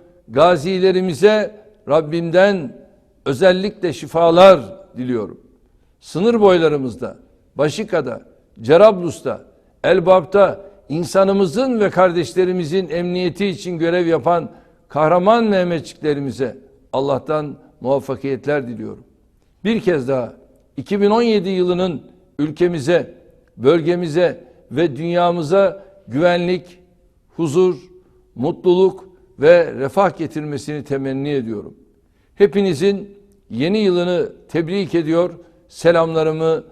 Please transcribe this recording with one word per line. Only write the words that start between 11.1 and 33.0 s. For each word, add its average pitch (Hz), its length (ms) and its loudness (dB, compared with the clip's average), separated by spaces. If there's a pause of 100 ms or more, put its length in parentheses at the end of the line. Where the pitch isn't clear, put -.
ve 202 100 0
kardeşlerimizin 180 1000 -2
emniyeti 175 560 -4
için 180 320 -6
görev 170 300 0
yapan 165 420 0 (380)
kahraman 180 560 2
Mehmetçiklerimize 147 1120 -4 (360)
Allah'tan 139 640 -4 (260)
muvaffakiyetler 135 840 -4
diliyorum. 107 360 -12 (600)
Bir 214 180 0
kez 151 260 -2
daha 127 260 -4 (440)
iki 196 240 -4
bin 202 80 4
on 226 120 2
yedi 208 280 0
yılının 180 520 -2 (380)
ülkemize, 156 720 -2 (440)
bölgemize 165 840 0 (280)
ve 143 240 -2
dünyamıza 175 880 0 (220)
güvenlik, 175 720 -2 (560)
huzur, 170 400 0 (600)
mutluluk 180 760 0 (300)
ve 156 340 4
refah 139 440 -2
getirmesini 151 680 -8
temenni 135 460 -6
ediyorum. 113 440 -6 (600)
Hepinizin 196 840 0 (320)